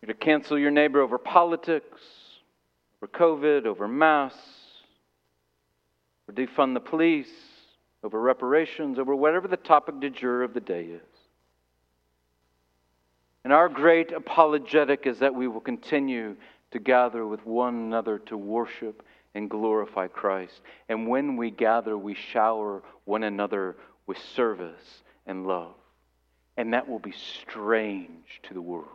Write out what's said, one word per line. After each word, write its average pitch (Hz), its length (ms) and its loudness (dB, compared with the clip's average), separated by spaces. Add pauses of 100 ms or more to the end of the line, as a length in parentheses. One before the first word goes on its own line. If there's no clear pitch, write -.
You're - 80 -8
to - 80 -10
cancel 151 380 2
your 143 120 4
neighbor 147 300 4
over 123 160 2
politics, 170 800 0 (1000)
over 104 100 -14
covid, 151 540 2
over 104 240 -4
masks, 143 500 2 (1900)
or 104 60 -18
defund 131 400 0
the 123 60 -2
police, 160 520 0 (720)
over 110 180 -6
reparations, 131 800 0
over 135 180 0
whatever 165 320 2
the 185 80 -2
topic 147 440 2
du 139 100 -4
jour 123 320 -2
of 120 100 -4
the 117 80 -4
day 90 240 -6
is. 85 160 -14 (2500)
And 131 100 2
our 165 160 8
great 165 420 4
apologetic 147 960 2
is 120 140 -2
that 131 140 2
we 127 140 -2
will 110 140 -8
continue 123 760 -4 (360)
to 123 60 -6
gather 117 480 2
with 107 200 -8
one 120 280 -2
another 113 520 -4
to 110 100 -10
worship 110 680 -8 (320)
and 104 140 -8
glorify 107 600 -2
Christ. 95 520 -6 (300)
And 113 180 -4
when 135 300 -2
we 117 120 -4
gather, 110 460 0
we 101 160 -8
shower 107 680 -2 (240)
one 107 160 -2
another 101 520 -4 (320)
with 95 120 -8 (180)
service 90 680 -4 (240)
and 95 200 -8
love. 87 260 -4 (840)
And 113 160 -4
that 123 160 0
will 113 80 -8
be 101 160 -12 (260)
strange 101 1000 -4
to - 100 -18
the 92 80 -10
world. 85 340 -10